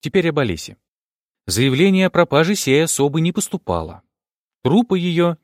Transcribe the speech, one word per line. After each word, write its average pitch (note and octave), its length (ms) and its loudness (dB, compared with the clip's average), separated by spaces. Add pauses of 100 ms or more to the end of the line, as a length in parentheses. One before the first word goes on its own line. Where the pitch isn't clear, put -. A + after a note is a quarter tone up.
Теперь E3+ 300 0
об D3+ 80 -2
Олесе. G2+ 400 -6 (680)
Заявление C#3 600 2
о F3+ 40 0
пропаже E3 440 2
сей C#3+ 300 2
особы D3 360 -2
не E3+ 120 0
поступало. E2+ 720 -8 (600)
Трупа G3 320 2
её E3+ 500 0